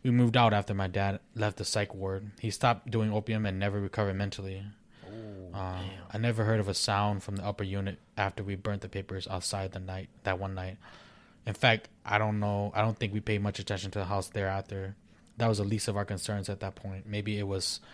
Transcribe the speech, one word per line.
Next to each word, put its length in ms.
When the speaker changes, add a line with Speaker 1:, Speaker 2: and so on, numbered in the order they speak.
Speaker 1:
We 80
moved 260
out 160
after 220
my 120
dad 320
left 220
the 80
psych 300
ward. 440
He 120
stopped 400
doing 220
opium 340
and 120
never 220
recovered 340
mentally. 480
Speaker 2:
Oh, 540
Speaker 1:
Uh, 220
Speaker 2:
damn. 100
Speaker 1:
I 60
never 260
heard 160
of 80
a 60
sound 500
from 120
the 80
upper 200
unit 340
after 280
we 100
burnt 280
the 60
papers 400
outside 440
the 80
night, 280
that 160
one 160
night. 220
In 80
fact, 340
I 120
don't 200
know. 380
I 60
don't 140
think 160
we 80
paid 220
much 160
attention 340
to 60
the 60
house 240
thereafter. 680
That 120
was 100
the 60
least 240
of 80
our 80
concerns 440
at 120
that 160
point. 300
Maybe 320
it 100
was 320